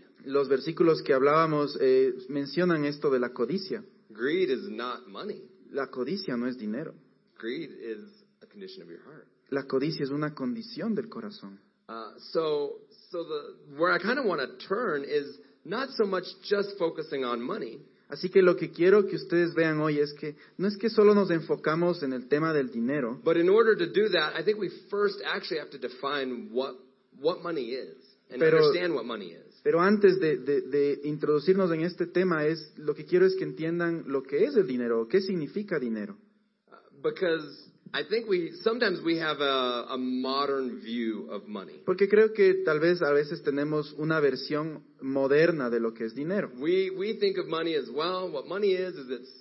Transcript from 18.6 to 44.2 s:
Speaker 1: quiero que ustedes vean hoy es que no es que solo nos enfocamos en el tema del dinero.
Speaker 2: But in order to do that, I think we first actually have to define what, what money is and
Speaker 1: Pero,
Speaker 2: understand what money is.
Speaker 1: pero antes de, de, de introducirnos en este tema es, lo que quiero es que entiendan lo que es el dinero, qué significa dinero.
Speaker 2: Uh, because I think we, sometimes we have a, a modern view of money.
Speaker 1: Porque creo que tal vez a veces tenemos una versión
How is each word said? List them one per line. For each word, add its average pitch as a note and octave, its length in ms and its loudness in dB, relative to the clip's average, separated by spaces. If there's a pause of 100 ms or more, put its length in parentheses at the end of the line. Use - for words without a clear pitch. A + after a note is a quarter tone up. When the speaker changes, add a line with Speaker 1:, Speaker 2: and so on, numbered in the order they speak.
Speaker 1:
quiero F#3+ 360 6
que F#3 100 -4
ustedes E3+ 380 0
vean D#3 260 2
hoy D3+ 180 0
es D3 140 0
que D3+ 240 -12 (220)
no F#3 100 0
es G#3 80 -2
que A3+ 140 0
solo G#3 240 6
nos G3 160 4
enfocamos E3 720 0
en C3+ 100 -4
el B2+ 160 -8
tema D#3+ 240 2
del C3+ 180 0
dinero. B2 540 -2
Speaker 2:
But E3 120 4
in E3+ 120 4
order A3 280 6
to E3 100 -2
do F#3+ 240 2
that, D#3 240 0
I D#3+ 80 -4
think G#3 160 0
we F3+ 120 -4 (200)
first G#3 340 -2
actually E3+ 360 -6
have C#3+ 100 -12
to C#3+ 80 -16
define B2+ 720 -6
what, C3 220 -2 (440)
what E3+ 240 -2
money D3 300 -6
is B2 240 -10 (340)
and B2 80 -10
Speaker 1:
Pero, D#3 200 6
Speaker 2:
understand D#3 360 4
what A#2 120 -4
money G#2 260 -8
is. - 300 -20
Speaker 1:
pero D#3 180 4
antes G3 400 6
de, D#3 180 2
de, C3+ 240 0
de C#3+ 420 0
introducirnos D3+ 680 2
en D#3+ 100 -2
este F3 240 -4
tema F3 380 0
es, D#3 320 -2
lo D3 180 -4
que D3+ 100 -10
quiero F3+ 200 4
es F#3+ 100 4
que - 100 -4
entiendan E3 640 -2
lo C3+ 160 -2
que C#3+ 220 2
es D4 120 0
el F3+ 100 6
dinero, A#2 420 0
qué F#3+ 120 2
significa F#3+ 580 -4
dinero. G#2+ 400 -6 (500)
Speaker 2:
Uh, - 340 -20
because D#3 720 -4 (220)
I C#3+ 140 -2
think A3 180 0
we, F3 260 0 (100)
sometimes A3 420 0
we E3 140 2
have D#3 220 -2
a, C3 500 0
a B2+ 80 -4
modern C3 800 -2
view A2+ 500 -4
of G#2 160 -10
money. G#2 380 -12
Speaker 1:
Porque F#3+ 240 2
creo G#3+ 240 6
que F#3+ 320 4
tal D3+ 160 2
vez E3+ 220 4
a C#3+ 100 2
veces D3 300 0
tenemos D3 560 -2
una D#3+ 200 0
versión D3 640 -2 (200)